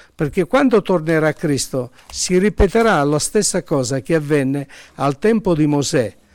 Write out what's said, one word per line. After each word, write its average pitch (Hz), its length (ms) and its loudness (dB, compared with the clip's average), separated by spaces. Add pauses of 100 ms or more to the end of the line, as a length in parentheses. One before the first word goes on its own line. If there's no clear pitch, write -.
(160)
Perché 160 300 -2
quando 254 360 2
tornerà 156 520 0
Cristo 131 580 -4 (180)
si - 300 -2
ripeterà 208 640 2
la 147 160 0
stessa - 440 -2
cosa 135 360 -2
che 165 160 -2
avvenne 143 500 -2 (300)
al 139 240 -2
tempo 208 340 0
di 151 140 0
Mosè, 139 480 -2 (200)